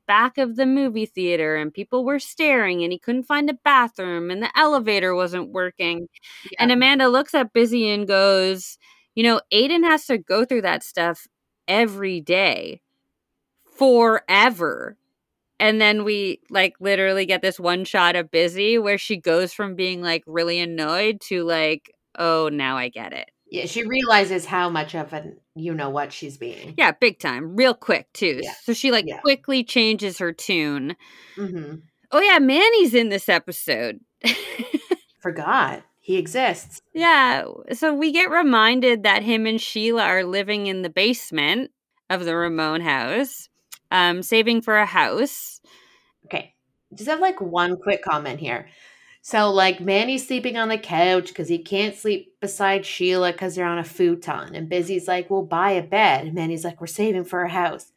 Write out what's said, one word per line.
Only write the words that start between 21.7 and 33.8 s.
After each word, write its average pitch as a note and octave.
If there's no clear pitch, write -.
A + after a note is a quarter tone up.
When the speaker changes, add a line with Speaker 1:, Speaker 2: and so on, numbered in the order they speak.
Speaker 1:
"Oh, D#3+
now C3+
I B2
get A2
it." B1+
Speaker 2:
Yeah, F3+
she A#3
realizes G#3+
how F3+
much D#3+
of D3+
an D#3
you-know-what D3
she's C#3
being. A#2+
Speaker 1:
Yeah, B3
big G#3+
time. D#3
Real B3
quick, -
too. D3+
Speaker 2:
Yeah. -
Speaker 1:
So A#3
she, C4
like, A3
Speaker 2:
Yeah. -
Speaker 1:
quickly C4+
changes A3
her E3+
tune. D3+
Speaker 2:
Mm-hmm. E3+
Speaker 1:
Oh, D4
yeah, F#4+
Manny's E4
in A#3
this G3
episode. C3+